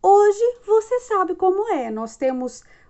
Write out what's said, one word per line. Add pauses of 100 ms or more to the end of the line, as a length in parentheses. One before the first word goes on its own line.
Hoje
você
sabe
como
é,
nós
temos (260)